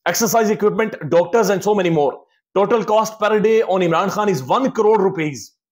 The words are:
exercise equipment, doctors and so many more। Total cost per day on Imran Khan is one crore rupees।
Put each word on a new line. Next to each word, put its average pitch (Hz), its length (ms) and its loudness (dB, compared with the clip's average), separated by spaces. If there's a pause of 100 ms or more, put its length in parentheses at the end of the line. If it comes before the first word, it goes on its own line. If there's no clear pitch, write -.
exercise 208 480 0
equipment, 208 400 -2 (180)
doctors 185 360 2
and 190 180 -2
so 208 80 2
many 175 160 0
more। 147 200 0 (460)
Total 202 260 0
cost 214 280 0 (100)
per 214 180 2
day 220 220 2
on 185 260 0
Imran 175 220 0
Khan 208 180 -2
is 170 120 -2 (100)
one 240 220 0
crore 214 280 2
rupees। 160 360 -2 (360)